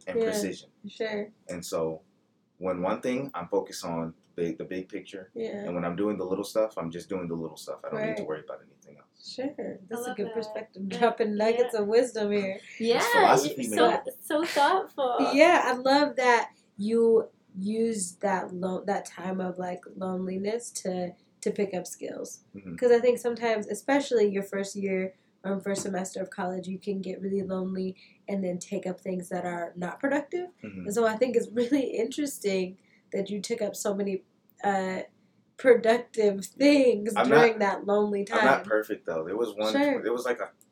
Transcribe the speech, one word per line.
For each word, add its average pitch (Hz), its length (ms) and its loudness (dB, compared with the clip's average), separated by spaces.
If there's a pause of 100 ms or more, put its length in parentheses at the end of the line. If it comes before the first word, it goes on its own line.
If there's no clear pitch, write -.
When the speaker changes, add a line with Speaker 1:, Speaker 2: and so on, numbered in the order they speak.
Speaker 1:
and - 120 -4
Speaker 2:
Yeah. 113 60 2
Speaker 1:
precision. 175 460 -4 (180)
Speaker 2:
Sure. 214 420 -6 (180)
Speaker 1:
And 175 160 -8
so 80 360 -4 (560)
when 90 240 -4
one 104 220 -2
thing, 131 320 -4
I'm 87 140 -8
focused - 360 -4
on 82 300 -6 (220)
big, 85 220 -2
the 85 60 -8
big 90 240 -8
picture. - 460 -12
Speaker 2:
Yeah. 220 300 -8
Speaker 1:
And 87 100 -6
when 87 100 -2
I'm 87 120 -4
doing 104 200 -2
the 90 80 -6
little 95 200 -4
stuff, 110 340 -2
I'm 82 120 -6
just 85 200 -10
doing 90 180 -6
the 85 60 -6
little 80 240 -8
stuff. - 260 -12
I - 60 -12
don't - 160 -6
need - 100 -4
to 208 60 -6
Speaker 2:
Right. - 60 -10
Speaker 1:
worry 78 120 -6
about - 220 -14
anything - 360 -20
else. - 360 -20
Speaker 2:
Sure. 247 440 -8 (100)
That's 233 140 -8
Speaker 3:
I - 20 -8
Speaker 2:
a 247 40 -8
Speaker 3:
love 247 80 -8
Speaker 2:
good 208 120 -4
Speaker 3:
that. 220 60 -10
Speaker 2:
perspective. 214 540 -8
Speaker 3:
Yeah. 185 100 -6
Speaker 2:
Dropping 214 380 2
nuggets 233 380 2
Speaker 3:
Yeah. 214 60 0
Speaker 2:
of 202 80 -2
wisdom 220 440 2
here. 196 260 -2 (200)
Speaker 3:
Yeah, 233 200 2
Speaker 1:
It's 453 140 2
philosophy, 359 520 4
Speaker 3:
you, 220 100 -4
so, 240 160 6
Speaker 1:
man. - 100 0 (200)
Speaker 3:
so 320 260 -2
thoughtful. 285 680 2 (180)
Speaker 2:
Yeah, 320 320 8
I 262 80 2
love 269 420 2
that 240 360 4 (260)
you 226 500 4 (300)
use 214 580 -2
that 190 380 -2
lo-, 185 320 -4
that 196 180 -2
time 185 360 -6
of, 180 180 -4
like, 180 240 -6 (140)
loneliness 185 760 -4 (120)
to, 180 320 -4 (280)
to 208 80 -2
pick 196 240 -2
up 180 120 -6
skills. - 540 -10 (140)
Speaker 1:
Mm-hmm. 185 220 -12
Speaker 2:
'Cause 247 160 4
I 233 80 6
think 240 180 4
sometimes, 226 480 -2
especially 247 640 2
your 196 160 -2
first 196 320 -6
year, 190 380 -2 (300)
um, 190 160 -2
first 196 220 -4
semester 190 400 -4
of 185 80 -8
college, 185 380 -6
you 190 100 -6
can 196 240 -4
get 185 180 -8
really 196 220 -2
lonely 185 540 -4 (320)
and 196 160 -2
then 180 140 -2
take - 280 -6
up 180 140 -6
things 180 300 -6
that 175 140 -4
are 175 320 -6
not 175 240 -8
productive. 294 480 -2 (140)
Speaker 1:
Mm-hmm. 190 240 -12
Speaker 2:
And 202 80 -6
so 226 120 4
I 220 100 0
think 240 200 2
it's 196 140 0
really 240 400 2
interesting 196 880 -4 (340)
that 190 180 -2
you 202 100 -4
took 220 200 -4
up 202 140 -2
so 202 200 -2
many, 196 280 -2 (400)
uh, 190 380 0 (560)
productive 220 920 4
things 247 680 6
Speaker 1:
I'm 247 120 4
Speaker 2:
during 233 240 10
Speaker 1:
not, 214 80 -6
Speaker 2:
that 196 260 0
lonely 202 460 2
Speaker 1:
I'm 220 120 4
not 135 140 8
Speaker 2:
time. - 60 -10
Speaker 1:
perfect, 107 420 -2
though. 82 180 -2
There 92 120 -4
was 113 180 -2
one, 107 180 0
Speaker 2:
Sure. 277 300 2
Speaker 1:
there 110 100 0
was, 123 120 -2
like, 120 160 -2
a, 98 100 -6 (220)